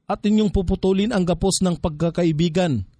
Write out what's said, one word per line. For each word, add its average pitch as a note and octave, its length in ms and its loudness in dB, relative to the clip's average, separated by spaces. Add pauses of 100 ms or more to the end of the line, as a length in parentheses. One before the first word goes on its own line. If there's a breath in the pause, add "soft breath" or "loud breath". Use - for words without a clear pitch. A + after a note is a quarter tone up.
at G#3+ 160 -6
inyong G#3+ 320 2
puputulin F#3+ 640 0
ang F#3 80 0
gapos F3+ 400 0
ng F3 160 0
pagkakaibigan E3 1040 0 (160)